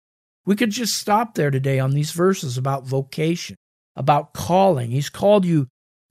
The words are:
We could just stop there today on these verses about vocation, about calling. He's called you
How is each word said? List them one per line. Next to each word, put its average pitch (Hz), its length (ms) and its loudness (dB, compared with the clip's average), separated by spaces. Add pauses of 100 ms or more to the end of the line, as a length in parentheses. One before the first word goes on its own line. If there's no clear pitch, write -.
(440)
We 196 100 2
could 220 160 0
just 220 260 -4
stop 220 380 0
there 147 160 0
today 135 300 0
on 135 120 0
these 147 200 -2
verses 170 460 0
about 135 280 -4
vocation, 135 680 -4 (400)
about 147 380 0
calling. 170 560 2
He's 139 180 -2
called 202 360 2
you 160 220 2 (440)